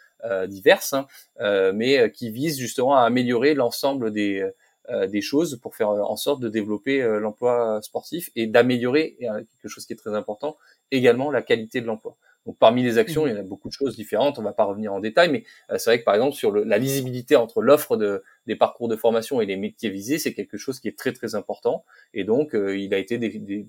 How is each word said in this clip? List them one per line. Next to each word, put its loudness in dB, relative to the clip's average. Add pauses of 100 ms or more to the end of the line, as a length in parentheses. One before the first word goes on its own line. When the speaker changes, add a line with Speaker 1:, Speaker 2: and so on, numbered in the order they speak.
(240)
Speaker 1:
euh, -2
diverses, 2
hein, -2 (340)
euh, 2
mais, 2
euh, 4
qui -10
visent -4
justement 0
à 8
améliorer 2
l'ensemble -2
des, -2 (440)
euh, 0
des -2
choses -2
pour -14
faire, 0
euh, 0
en -2
sorte -2
de -4
développer, -2
euh, 0
l'emploi 0
sportif -10
et 0
d'améliorer, 2
et, -6
euh, -6
quelque -16
chose -16
qui -12
est -8
très -8
important, -6 (320)
également 4
la 0
qualité -2
de -6
l'emploi. -8 (280)
Donc, -12
parmi 6
les 2
actions, 2
Speaker 2:
Mhm. 0
Speaker 1:
il -2
y -4
en -6
a -10
beaucoup -12
de -12
choses -4
différentes, -2
on -8
va -6
pas 2
revenir -4
en -6
détail, 4
mais, -2 (260)
euh, 0
c'est 0
vrai 4
que, -14
par 4
exemple, 2
sur 0
le, 2
la 2
lisibilité 0
entre 2
l'offre 4
de, -2 (240)
des -4
parcours 0
de -2
formation 0
et 0
les -4
métiers -6
visés, -4
c'est -4
quelque -10
chose -8
qui -10
est -8
très, -4
très -10
important. -4 (300)
Et -4
donc, 0
euh, 0
il -4
a 2
été -4
dé-, -4
dé-, -10